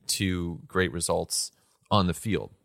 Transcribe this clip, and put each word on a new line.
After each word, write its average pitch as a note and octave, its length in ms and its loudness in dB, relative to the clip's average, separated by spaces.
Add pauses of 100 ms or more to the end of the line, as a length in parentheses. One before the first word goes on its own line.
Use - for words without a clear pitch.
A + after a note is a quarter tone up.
to F2+ 580 -2
great F#2 280 0
results E2+ 580 -2 (400)
on G2+ 160 6
the F2 60 2
field. E2 380 -2 (140)